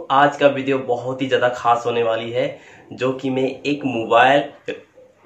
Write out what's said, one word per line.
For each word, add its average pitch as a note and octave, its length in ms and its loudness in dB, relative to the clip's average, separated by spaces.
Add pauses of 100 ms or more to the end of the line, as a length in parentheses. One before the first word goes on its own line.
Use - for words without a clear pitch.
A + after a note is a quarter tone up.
(120)
आज C#3+ 260 4
का C#3+ 120 4
वीडियो C3 300 -2
बहुत B2 420 -4
ही C3+ 60 -4
ज़्यादा B2 240 2
खास - 340 0
होने A#2+ 180 0
वाली A#2 280 -2
है, C3+ 280 -4 (340)
जो A#2+ 200 -2
कि C3 160 -6
मैं C3 140 -2
एक C#3 420 -4
मोबाइल A#2+ 560 2 (840)